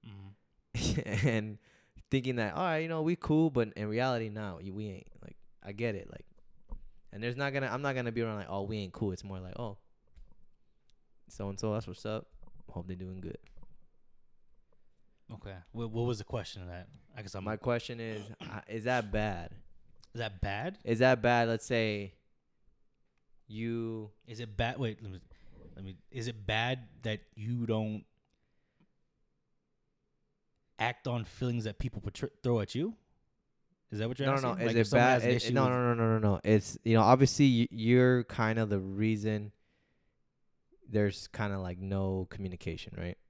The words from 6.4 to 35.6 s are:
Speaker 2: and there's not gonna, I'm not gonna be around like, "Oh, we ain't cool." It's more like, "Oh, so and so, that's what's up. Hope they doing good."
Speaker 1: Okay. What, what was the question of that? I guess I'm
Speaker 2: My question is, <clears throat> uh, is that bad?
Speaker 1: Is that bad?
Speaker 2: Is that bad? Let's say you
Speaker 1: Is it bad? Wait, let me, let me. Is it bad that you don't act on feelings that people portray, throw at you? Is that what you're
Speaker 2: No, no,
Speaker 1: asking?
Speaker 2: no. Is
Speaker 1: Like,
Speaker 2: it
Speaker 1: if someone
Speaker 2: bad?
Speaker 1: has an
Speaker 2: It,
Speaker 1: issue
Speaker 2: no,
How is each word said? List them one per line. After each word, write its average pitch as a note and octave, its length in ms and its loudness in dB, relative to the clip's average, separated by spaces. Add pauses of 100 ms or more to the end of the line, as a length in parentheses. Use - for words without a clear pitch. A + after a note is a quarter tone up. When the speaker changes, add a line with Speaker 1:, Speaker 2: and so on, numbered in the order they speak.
Speaker 2:
and G#2 100 -10
there's A#2+ 140 -4
not C#3 160 -2
gonna, C3+ 180 -2
I'm B2 120 -2
not C#3 120 0
gonna A#2+ 160 -2
be A#2 100 -2
around A2 180 -2
like, F#2+ 100 -10
"Oh, G2 140 -4
we G#2+ 160 -4
ain't F#2+ 120 -6
cool." G#2 220 -2
It's - 100 -10
more G2 160 -8
like, F#2 180 -12
"Oh, A2 200 -8 (1500)
so - 180 -8
and G2 100 -8
so, A2 160 -2
that's A2 140 -4
what's - 180 -14
up. A2 220 -6 (420)
Hope F2 180 -10
they F#2 80 -8
doing F#2 260 -12
good." - 160 -10 (2000)
Speaker 1:
Okay. G2 200 -16 (160)
What, A#2 200 -8
what A#2 140 -2
was A#2+ 120 0
the G#2 80 -10
question G2+ 380 -10
of F2+ 40 -12
that? F2+ 200 -12 (280)
I - 60 -14
guess F#2+ 140 -14
I'm F#2+ 80 -8
Speaker 2:
My G#2+ 140 -2
question A#2+ 420 -2
is, A2 240 -8 (100)
<clears throat> - 80 -16
uh, G#2+ 260 -10
is A2 180 -8
that A#2+ 260 0
bad? G2+ 400 -2 (640)
Speaker 1:
Is A#2 60 -10
that G#2 220 -6
bad? A2 420 -4
Speaker 2:
Is A#2 160 0
that B2+ 220 6
bad? A#2+ 260 4
Let's A2+ 180 -2
say G#2 480 -2 (1300)
you A2+ 640 -6 (180)
Speaker 1:
Is A2+ 120 -12
it G#2+ 180 -10
bad? A#2+ 220 0
Wait, A2+ 220 -2
let G#2 100 -10
me, F#2 80 -12 (560)
let G2 100 -14
me. F#2+ 100 -12 (160)
Is A#2+ 160 -6
it A2 180 -10
bad A#2+ 340 0 (240)
that G#2+ 180 -4 (140)
you A#2 320 -4
don't A2 360 -2 (2750)
act A#2+ 280 -2
on A#2+ 180 0
feelings A#2+ 400 -4
that G#2 140 -6
people G#2+ 220 -6
portray, - 280 -6 (120)
throw A#2+ 180 2
at G2+ 160 -4
you? F#3 200 -2 (960)
Is G#2+ 80 -4
that A2 80 0
what B2 100 -4
you're C#3 100 0
Speaker 2:
No, C3+ 60 4
no, C3+ 40 4
Speaker 1:
asking? C3 120 2
Speaker 2:
no. A#2 80 0
Is A#2 100 0
Speaker 1:
Like, A2+ 80 4
Speaker 2:
it A#2 40 8
Speaker 1:
if G#2+ 80 8
someone A#2+ 200 8
Speaker 2:
bad? B2+ 60 8
Speaker 1:
has A#2+ 100 4
an A#2+ 60 4
Speaker 2:
It, B2 60 6
Speaker 1:
issue A#2 180 2
Speaker 2:
no, C3+ 100 6